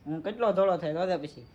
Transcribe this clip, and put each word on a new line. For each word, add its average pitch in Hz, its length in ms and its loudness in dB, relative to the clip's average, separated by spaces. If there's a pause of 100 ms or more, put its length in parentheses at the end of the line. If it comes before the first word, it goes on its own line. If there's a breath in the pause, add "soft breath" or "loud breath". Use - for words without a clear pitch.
હું 156 160 -6
કેટલો 214 300 0
ધોળો 185 260 4
થાય 156 160 -2
જો 175 120 -2
દે 180 120 0
પછી. 139 380 -10